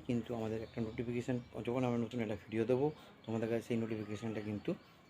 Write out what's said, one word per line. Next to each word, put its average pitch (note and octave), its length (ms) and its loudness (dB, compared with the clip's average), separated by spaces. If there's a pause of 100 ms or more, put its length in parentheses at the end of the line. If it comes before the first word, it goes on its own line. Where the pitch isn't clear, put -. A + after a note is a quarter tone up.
কিন্তু A#2+ 280 0
আমাদের A2 260 0
একটা A2+ 200 -6
নোটিফিকেশান, A#2+ 580 0 (260)
যখন B2 180 2
আমরা A#2+ 140 4
নতুন A#2 220 0
একটা A2 160 0
ভিডিও A2 300 0
দেবো B2+ 260 6 (340)
তোমাদের A2+ 240 0
কাছে A#2 180 2
সেই A#2+ 100 2
নোটিফিকেশানটা G#2+ 640 -2
কিন্তু G#2 320 -2 (360)